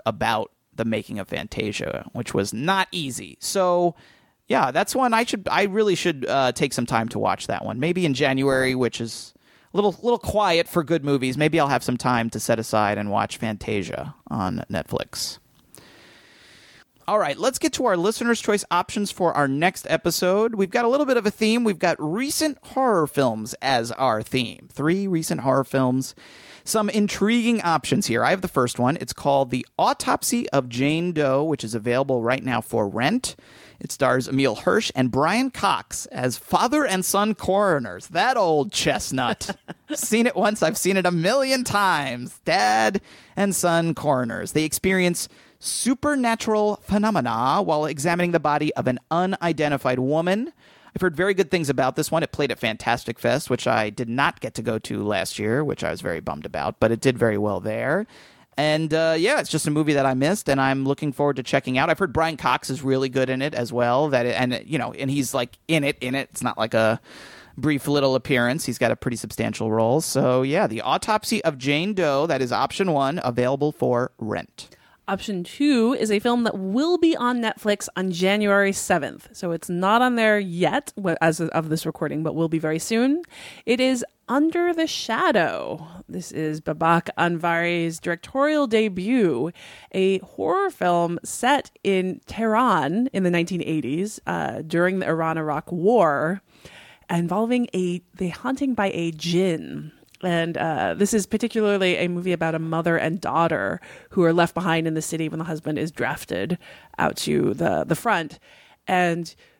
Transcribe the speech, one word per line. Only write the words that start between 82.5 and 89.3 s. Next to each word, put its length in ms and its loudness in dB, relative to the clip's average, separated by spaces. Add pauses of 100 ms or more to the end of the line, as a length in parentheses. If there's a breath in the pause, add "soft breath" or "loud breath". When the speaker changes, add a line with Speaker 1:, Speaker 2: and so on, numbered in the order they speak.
Speaker 2:
very 220 0
soon. 440 0 (420 loud breath)
It 160 2
is 240 2 (240)
Under 440 2
the 140 0
Shadow. 1000 -2 (220 loud breath)
This 240 -10
is 300 -4
Babak 560 -2
Anvari's 840 -2
directorial 640 0
debut, 840 0 (400 loud breath)